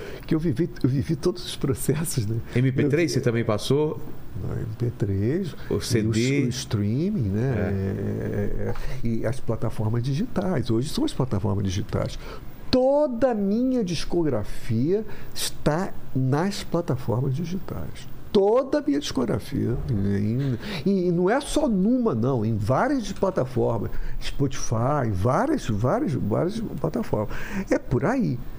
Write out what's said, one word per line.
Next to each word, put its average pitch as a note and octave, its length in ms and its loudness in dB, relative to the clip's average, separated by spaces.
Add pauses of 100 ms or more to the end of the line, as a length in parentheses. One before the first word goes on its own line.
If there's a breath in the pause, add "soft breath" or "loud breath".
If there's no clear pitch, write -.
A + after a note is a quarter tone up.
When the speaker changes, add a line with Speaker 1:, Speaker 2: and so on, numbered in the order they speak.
(260 loud breath)
Speaker 1:
que E3 80 0
eu D#3 40 4
vivi, D#3+ 300 0 (140)
eu B2+ 80 4
vivi C#3+ 260 0
todos - 300 -2
os - 100 -8
processos, C#3 720 0
né? A2 100 0 (180)
Speaker 2:
M B2+ 180 2
P D3 160 2
três D3+ 240 2
Speaker 1:
Eu - 20 0
Speaker 2:
você B2+ 100 0
também A#2 200 2
passou? C3+ 540 0 (480)
Speaker 1:
Não, A#2 120 -4
M - 80 -4 (100)
P A#2+ 220 -2
três, A2+ 560 0 (160 loud breath)
Speaker 2:
O - 60 0
Speaker 1:
e G2+ 40 0
Speaker 2:
C A#2 220 0
D? B2 400 2
Speaker 1:
o, B2 40 2
o - 40 0
streaming, A#2+ 800 -2
né? A#2+ 260 0
Speaker 2:
É. - 40 0 (120)
Speaker 1:
É, G#2 960 -2
é, - 40 0
é. - 40 2 (340 loud breath)
E A2 160 0
as A#2 160 0
plataformas A2+ 640 0
digitais. D3+ 680 0
Hoje B2 200 2
são C#4+ 140 0
as D#4 100 -2
plataformas G2+ 500 0
digitais. F#2+ 540 -2 (520 loud breath)
Toda C4 600 4
a A#3 40 2
minha A3+ 500 2
discografia D#3 1200 2 (300 loud breath)
está - 580 0 (220)
nas C#3+ 500 0
plataformas C3+ 720 0
digitais. - 720 -4 (240)
Toda B3 460 4
a D4 40 -4
minha C#4+ 160 0
discografia. G#3 800 -2 (120)
Em, G#2 680 0 (260 loud breath)
e, F#3 220 2
e F3+ 60 2
não F3+ 180 2
é C4+ 100 2
só D4 280 0
numa, G#3+ 480 2
não. A#2 280 2
Em A2+ 120 0
várias G3 560 0
plataformas. A#2+ 800 0 (280 loud breath)
Spotify, B2+ 920 0
várias, D#3 560 0
várias, C#3 460 2
várias C#3 440 0 (220)
plataformas. - 480 0 (420 loud breath)
É C#4 80 4
por - 260 -2
aí. F#3 320 0 (220 loud breath)